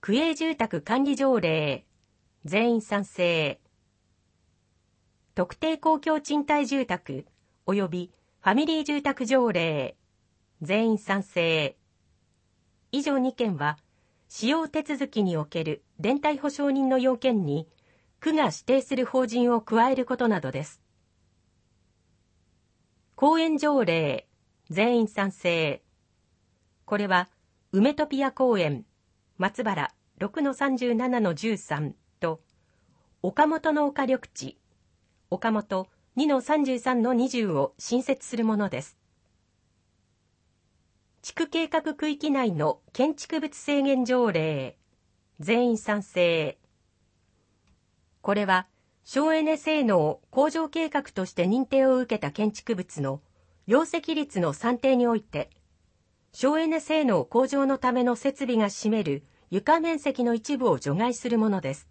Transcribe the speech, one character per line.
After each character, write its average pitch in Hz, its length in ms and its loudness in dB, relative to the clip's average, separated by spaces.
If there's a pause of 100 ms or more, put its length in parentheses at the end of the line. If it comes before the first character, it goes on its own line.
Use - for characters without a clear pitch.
区 196 120 0
営 311 200 2
住 320 220 -4
宅 214 240 -4
管 247 240 0
理 277 100 0
条 262 260 2
例。 156 440 0 (640)
全 220 300 2
員 220 40 0
賛 202 240 -4
成。 170 560 -2 (1700)
特 180 200 -2
定 320 220 -2
公 320 220 2
共 311 240 -2
賃 294 240 -2
貸 294 200 2
住 269 200 0
宅 139 400 -8 (400)
及 196 200 0
び 180 240 -6 (300)
フ - 80 2
ァ 196 60 4
ミ 285 100 2
リ 311 160 0
ー 294 40 -4
住 294 180 -2
宅 269 240 -2
条 247 260 2
例。 165 460 -2 (640)
全 214 300 0
員 214 60 0
賛 196 240 -2
成。 160 540 0 (1160)
以 277 100 -2
上 277 160 0
二 254 160 0
件 202 240 -2
は、 147 180 -2 (540)
使 - 180 -4
用 320 200 0
手 311 140 -4
続 277 240 -4
き 220 160 -2
に 180 140 0
お 151 80 -2
け 165 200 -6
る 151 200 -6 (140)
連 226 180 0
帯 294 220 0
保 294 100 -4
証 285 220 -2
人 269 180 0
の 262 80 2
要 254 220 2
件 233 260 0
に、 151 240 -2 (520)
区 311 140 0
が 311 100 4
指 175 200 -2
定 269 160 4
す 262 160 -4
る 254 80 0
法 254 220 0
人 240 260 2
を 233 80 2
加 226 300 2
え 269 40 2
る 254 120 -2
こ 247 100 -4
と 240 120 0
な 196 120 2
ど 135 100 -8
で 139 140 -8
す。 - 160 -20 (2250)
公 311 220 4
園 320 200 2
条 285 260 2
例。 160 420 0 (440)
全 233 300 2
員 214 80 0
賛 196 220 -2
成。 165 520 -2 (1040)
こ - 100 -2
れ 208 100 -2
は、 185 220 2 (420)
梅 214 220 4
ト 302 140 -2
ピ 277 180 -2
ア 269 80 -2
公 254 240 2
園、 147 300 0 (500)
松 202 260 -4
原 185 320 -2 (240)
六 208 240 -4
の 277 100 0
三 269 240 -2
十 240 180 0
七 247 240 0
の 202 140 2
十 202 240 -4
三 147 380 -6 (260)
と、 160 220 -4 (800)
岡 240 240 2
本 311 260 0
の 294 140 2
丘 277 160 -2
緑 262 260 0
地、 - 300 -14 (720)
岡 208 200 -2
本 208 380 -4 (260)
二 277 120 0
の 269 160 2
三 302 200 2
十 262 160 0
三 254 220 0
の 247 140 2
二 247 160 2
十 226 180 -2
を 139 300 0
新 247 240 -2
設 - 260 -4
す 247 80 -8
る 226 80 0
も 214 140 2
の 202 100 0
で 131 140 -6
す。 - 160 -18 (2250)
地 - 100 -16
区 330 160 -4
計 320 200 -2
画 311 260 -2
区 302 160 -4
域 294 200 -4
内 254 220 0
の 151 280 -2 (120)
建 285 220 0
築 - 260 -6
物 302 160 -8
制 285 240 -2
限 269 240 2
条 240 260 2
例。 156 460 -2 (600)
全 233 320 0
員 226 80 0
賛 208 240 -4
成。 165 560 0 (1600)
こ 202 140 0
れ 208 100 0
は、 190 220 2 (380)
省 302 280 0
エ 320 80 2
ネ 311 160 0
性 302 280 0
能 170 360 2 (100)
向 294 200 2
上 320 180 -4
計 320 220 -4
画 330 140 -2
と - 200 -6
し - 80 -12
て 175 140 0
認 240 180 2
定 269 220 4
を 262 100 6
受 247 200 0
け - 20 -2
た 143 120 -4
建 208 220 -2
築 - 220 -6
物 180 260 -10
の 139 220 -4 (440)
容 277 200 4
積 320 280 -4
率 294 240 -4
の 165 140 0
算 240 240 -2
定 262 200 2
に 247 100 2
お 233 100 2
い 214 60 -4
て、 - 260 -8 (840)
省 294 260 0
エ 330 80 0
ネ 320 120 0
性 311 260 0
能 190 200 2
向 254 220 2
上 277 180 0
の 269 140 0
た 254 120 0
め 247 140 2
の 240 120 0
設 277 280 -4
備 240 140 0
が 214 80 2
占 208 240 -2
め 214 120 0
る 143 220 -4 (280)
床 294 280 2
面 320 180 -2
積 269 240 -2
の 233 100 2
一 233 260 -4
部 240 120 2
を 143 80 2
除 143 160 -2
外 233 180 0
す 240 160 -8
る 233 80 0
も 220 120 2
の 196 120 0
で 139 140 -6
す。 - 160 -20